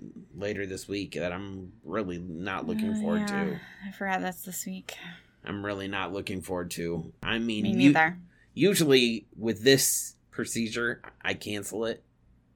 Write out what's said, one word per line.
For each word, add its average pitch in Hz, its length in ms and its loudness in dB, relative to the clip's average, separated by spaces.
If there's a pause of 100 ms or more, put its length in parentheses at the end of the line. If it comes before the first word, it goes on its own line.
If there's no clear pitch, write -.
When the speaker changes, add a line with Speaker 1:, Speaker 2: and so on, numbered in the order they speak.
(360)
Speaker 1:
later 101 320 -4
this 92 200 -8
week 98 280 -4
that 87 180 -2
I'm 95 380 -10 (120)
really 90 360 -4
not 90 480 -6
looking 214 260 0
Speaker 2:
Uh, 214 80 -2
Speaker 1:
forward 214 200 2
Speaker 2:
yeah. 202 240 -2
Speaker 1:
to. 180 140 -4 (280)
Speaker 2:
I 196 40 -10
forgot 190 300 -2
that's 185 220 -6
this 180 240 -8
week. 190 280 -10 (480)
Speaker 1:
I'm 101 220 -4
really 98 220 -4
not 95 260 -4
looking 95 280 -4
forward 87 300 -4
to. 85 400 -4 (120)
I 113 160 0
mean, 113 240 0
Speaker 2:
Me 104 80 2
Speaker 1:
u-, 110 60 2
Speaker 2:
neither. 160 420 8 (340)
Speaker 1:
usually 135 720 6 (100)
with 107 280 0
this - 520 4 (140)
procedure, 117 720 -4 (220)
I 95 100 0
cancel 101 520 -6
it - 180 -6 (520)